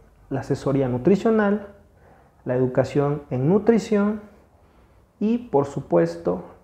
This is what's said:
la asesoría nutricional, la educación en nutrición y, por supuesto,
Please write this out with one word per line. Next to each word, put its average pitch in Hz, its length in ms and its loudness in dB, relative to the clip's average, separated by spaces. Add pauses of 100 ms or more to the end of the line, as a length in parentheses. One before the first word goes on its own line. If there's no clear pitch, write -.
(300)
la 131 120 -4
asesoría 139 480 0
nutricional, 202 800 2 (760)
la 127 100 -2
educación 135 760 0
en 127 200 -2
nutrición 208 720 2 (960)
y, 220 180 0
por 139 280 0
supuesto, 170 800 -2 (200)